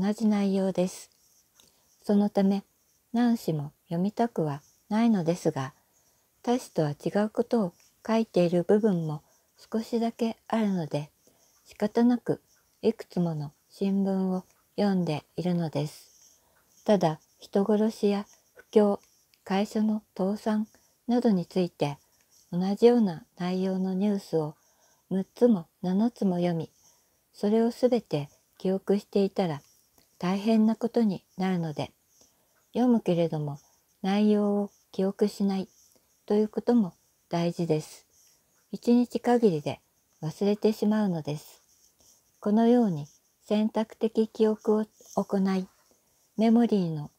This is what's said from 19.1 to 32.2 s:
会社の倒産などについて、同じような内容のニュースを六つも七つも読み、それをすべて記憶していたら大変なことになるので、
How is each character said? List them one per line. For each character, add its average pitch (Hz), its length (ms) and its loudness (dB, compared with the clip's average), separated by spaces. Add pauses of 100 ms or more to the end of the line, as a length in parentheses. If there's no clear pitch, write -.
会 196 200 -2
社 214 160 -4
の 214 220 0 (140)
倒 196 180 -2
産 214 320 -2 (400)
な 240 140 2
ど 233 100 4
に 180 140 2
つ - 160 -2
い 175 80 0
て、 147 280 -4 (540)
同 175 80 -2 (160)
じ 226 120 6
よ 240 80 6
う 240 60 4
な 170 240 -2 (120)
内 185 260 -4
容 190 160 -2
の 190 140 -2
ニ 196 160 0
ュ 202 60 0
ー 196 40 -4
ス - 180 -4
を 156 180 -4 (540)
六 185 240 -4
つ 247 140 4
も 196 200 0 (140)
七 196 300 0
つ - 140 -4
も 180 100 2
読 175 180 0
み、 165 160 -6 (640)
そ - 160 -4
れ 226 140 2
を 233 80 0
す 247 180 0
べ 233 120 0
て 147 280 -6 (280)
記 185 140 -2
憶 190 280 0
し - 60 -10
て 202 180 0
い 190 60 0
た 190 180 -2
ら 143 140 -6 (580)
大 185 180 -2
変 214 280 2
な 220 100 2
こ 226 140 -4
と 240 140 0
に 190 200 -2 (140)
な 190 120 -2
る 185 100 0
の 160 140 -6
で、 143 180 -8 (840)